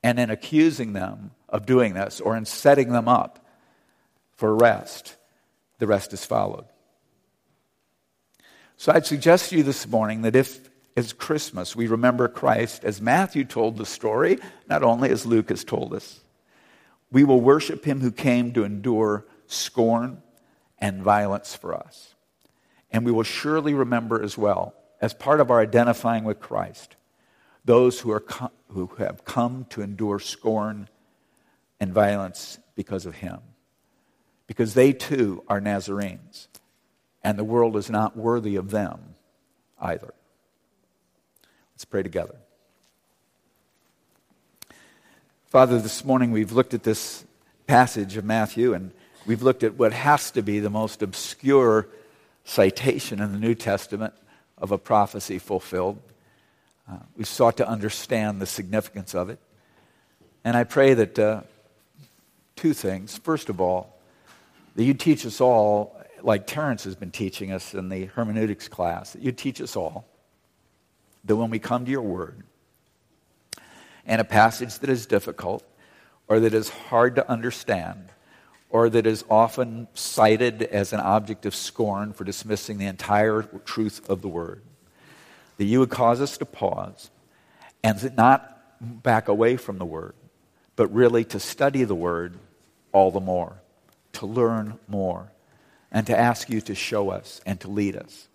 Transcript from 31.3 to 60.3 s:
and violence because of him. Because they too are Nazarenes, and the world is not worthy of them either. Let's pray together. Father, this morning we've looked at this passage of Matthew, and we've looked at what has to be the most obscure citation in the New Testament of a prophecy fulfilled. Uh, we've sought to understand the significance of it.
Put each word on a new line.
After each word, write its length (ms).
and 140
violence 680
because 300
of 100
him. 240
Because 280
they 200
too 540
are 120
Nazarenes, 880
and 140
the 60
world 320
is 140
not 260
worthy 400
of 160
them 440
either. 320
Let's 120
pray 180
together. 320
Father, 320
this 260
morning 260
we've 200
looked 220
at 100
this 420
passage 500
of 60
Matthew, 500
and 180
we've 180
looked 200
at 120
what 160
has 400
to 100
be 180
the 100
most 320
obscure 880
citation 760
in 120
the 60
New 160
Testament 580
of 140
a 60
prophecy 600
fulfilled. 600
Uh, 80
we've 100
sought 300
to 100
understand 760
the 40
significance 680
of 160
it. 100